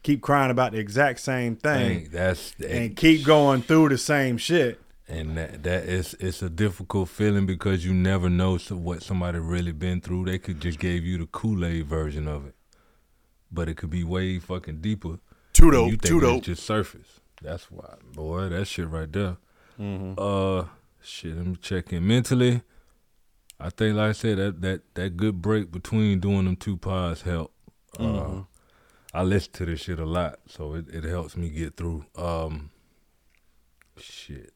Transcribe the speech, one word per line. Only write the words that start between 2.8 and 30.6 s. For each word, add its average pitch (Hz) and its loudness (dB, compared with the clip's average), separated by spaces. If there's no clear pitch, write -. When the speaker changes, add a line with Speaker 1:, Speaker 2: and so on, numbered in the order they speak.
Speaker 1:
keep 160 6
going 143 6
through 160 6
the 131 2
same 135 0
shit." 131 0
Speaker 2:
And 80 -6
that, 76 -8
that 90 -2
is, 90 -4
it's 92 -6
a 92 -4
difficult 90 -2
feeling 101 2
because 92 0
you 92 0
never 92 2
know 92 2
so, - -8
what 85 -6
somebody 87 -4
really 87 -2
been 90 -2
through. 90 -4
They 92 -2
could 82 -8
just 80 -4
gave 87 -2
you 90 -2
the 80 -6
Kool-Aid 85 -2
version 76 -4
of 71 -8
it. 67 -20
But 85 -4
it 80 -6
could 78 -8
be 87 -2
way 92 -2
fucking 85 -10
deeper. 92 -4
Speaker 3:
Tudo, 143 12
Speaker 2:
And 117 2
you 110 0
think - -4
Speaker 3:
Tudo. 131 6
Speaker 2:
it's - -6
just 87 -6
surface. - -6
That's - -12
why, - -20
boy, 82 -6
that 90 -4
shit 85 -6
right 78 -8
there. 92 -2
Speaker 1:
Mm-hmm. 95 -8
Speaker 2:
Uh, 95 -2
shit, - -12
let 87 -6
me 90 -4
check 92 -6
in. 87 -2
Mentally, 123 2
I 78 -8
think, 107 0
like 107 2
I 107 2
said, 104 0
that, 95 -2
that, 92 -6
that 87 -6
good 98 0
break 104 0
between 101 0
doing 98 2
them 92 0
two 98 -6
pods 92 -4
helped. 85 -4
Uh, 110 -4
Speaker 1:
Mm-hmm. 98 -4
Speaker 2:
I 87 -2
listen 92 0
to 90 -8
this 82 -6
shit 85 -8
a 80 -4
lot, 85 -4
so 76 -12